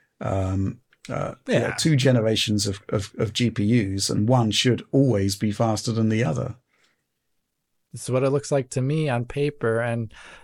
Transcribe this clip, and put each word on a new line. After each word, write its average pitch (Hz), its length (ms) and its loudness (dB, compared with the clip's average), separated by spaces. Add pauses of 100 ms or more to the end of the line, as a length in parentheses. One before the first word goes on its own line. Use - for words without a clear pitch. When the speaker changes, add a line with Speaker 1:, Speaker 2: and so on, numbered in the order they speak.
(220)
Speaker 1:
um, 95 580 -2 (280)
uh, - 260 -6 (140)
you 254 60 0
know, 156 60 2
Speaker 2:
Yeah. 113 140 -2
Speaker 1:
two 156 220 2
generations 110 720 2
of, 98 140 -4 (100)
of, 104 280 -2
of 101 140 -2
G 120 180 0
P 110 140 -2
Us, 101 460 0
and 104 180 2
one 120 220 4
should 117 420 2
always 107 420 2
be 110 160 -2
faster 110 420 -2
than 110 160 2
the 110 140 2
other. 131 340 -4 (1400)
Speaker 2:
This - 120 -14
is - 60 -8
what 127 120 2
it 135 80 2
looks 143 220 0
like 139 180 0
to 127 100 -2
me 151 280 0
on 120 160 -2
paper. 120 560 -2
And, 117 320 -4 (320)